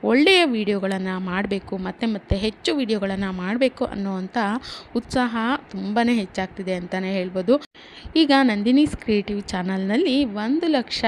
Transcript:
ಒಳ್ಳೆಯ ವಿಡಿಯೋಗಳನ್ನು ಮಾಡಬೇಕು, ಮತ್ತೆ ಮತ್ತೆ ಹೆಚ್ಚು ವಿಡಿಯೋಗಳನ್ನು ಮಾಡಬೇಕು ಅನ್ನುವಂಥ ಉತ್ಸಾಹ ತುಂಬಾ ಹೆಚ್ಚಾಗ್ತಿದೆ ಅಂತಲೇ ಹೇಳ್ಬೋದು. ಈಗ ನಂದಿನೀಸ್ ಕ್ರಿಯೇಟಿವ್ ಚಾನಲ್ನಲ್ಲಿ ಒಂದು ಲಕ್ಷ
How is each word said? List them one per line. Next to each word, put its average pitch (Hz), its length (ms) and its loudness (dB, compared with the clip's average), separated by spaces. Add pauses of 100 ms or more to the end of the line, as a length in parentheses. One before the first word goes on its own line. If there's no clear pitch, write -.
ಒಳ್ಳೆಯ 302 400 6
ವಿಡಿಯೋಗಳನ್ನು 196 760 -2
ಮಾಡಬೇಕು, 190 580 -4
ಮತ್ತೆ 185 280 -6
ಮತ್ತೆ 208 300 -2
ಹೆಚ್ಚು 220 380 -2
ವಿಡಿಯೋಗಳನ್ನು 196 580 -2
ಮಾಡಬೇಕು 240 520 0
ಅನ್ನುವಂಥ 196 540 -6 (580)
ಉತ್ಸಾಹ 240 400 -2 (340)
ತುಂಬಾ 214 440 0
ಹೆಚ್ಚಾಗ್ತಿದೆ 185 600 -4
ಅಂತಲೇ 185 380 -4
ಹೇಳ್ಬೋದು. 185 520 0 (520)
ಈಗ 311 160 4 (100)
ನಂದಿನೀಸ್ 247 540 4
ಕ್ರಿಯೇಟಿವ್ 202 460 -2
ಚಾನಲ್ನಲ್ಲಿ 202 840 0
ಒಂದು 233 420 -2
ಲಕ್ಷ 277 420 0